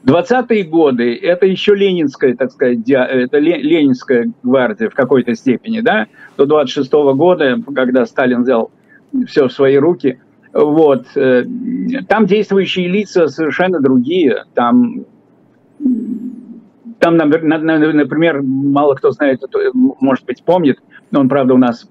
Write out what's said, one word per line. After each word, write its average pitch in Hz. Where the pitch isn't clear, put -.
Двадцатые 214
годы — 139
это 175
еще 190
ленинская, 165
так 127
сказать, 123
диа-, 127
это 127
ле-, 151
ленинская 131
гвардия 120
в -
какой-то 127
степени, 113
да, 196
до 143
двадцать 147
шестого 143
года, 147
когда 127
Сталин 123
взял 120
все 139
в 127
свои 139
руки. 160
Вот, 151
э, 127
там 214
действующие 190
лица 185
совершенно 160
другие. 131
Там, 120
там, 170
напр-, 156
на-, 156
на-, 156
например, 147
мало 139
кто 139
знает, 262
это, -
м-, 131
может 131
быть, -
помнит, 165
но 143
он, 135
правда, 131
у 127
нас 120